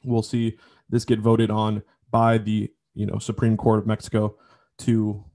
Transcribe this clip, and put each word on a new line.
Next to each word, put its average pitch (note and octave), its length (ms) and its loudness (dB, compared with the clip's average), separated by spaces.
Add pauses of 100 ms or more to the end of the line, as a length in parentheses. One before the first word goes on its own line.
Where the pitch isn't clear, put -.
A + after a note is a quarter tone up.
we'll A#2+ 200 0
see A2+ 360 -4 (300)
this A#2 160 -2
get A2+ 140 2
voted A2+ 320 4
on G#2+ 320 -2 (300)
by A2+ 260 4
the, G#2+ 320 -2 (240)
you G#2 120 -4
know, G2+ 120 -4
Supreme A2 380 0
Court G#2+ 240 2
of G#2 80 -6
Mexico G#2+ 480 -2 (420)
to G#2+ 460 -2 (100)